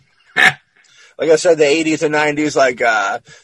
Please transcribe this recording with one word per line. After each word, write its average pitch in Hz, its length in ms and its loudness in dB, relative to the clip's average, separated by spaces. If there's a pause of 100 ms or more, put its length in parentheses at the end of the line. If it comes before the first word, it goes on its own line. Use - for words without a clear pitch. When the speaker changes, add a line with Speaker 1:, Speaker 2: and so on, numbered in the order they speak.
(340)
Speaker 1:
<laughs> - 320 0 (540)
Speaker 2:
like 151 120 0
I 156 60 4
said, 165 220 2
the 151 80 2
eighties 156 360 -2
and 151 100 -2
nineties, 151 440 -2
like, 127 260 0
uh, 110 380 -2 (240)